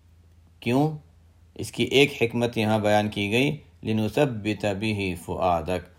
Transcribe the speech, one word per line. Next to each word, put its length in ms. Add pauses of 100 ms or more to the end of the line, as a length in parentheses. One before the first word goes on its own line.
(600)
کیوں؟ 360 (580)
اس 180
کی 120
ایک 380
حکمت 360
یہاں 200
بیان 300
کی 220
گئی، 260 (260)
لِنُثَبِّتَ 840
بِهِ 480 (100)
فُؤَادَكَ، 600 (140)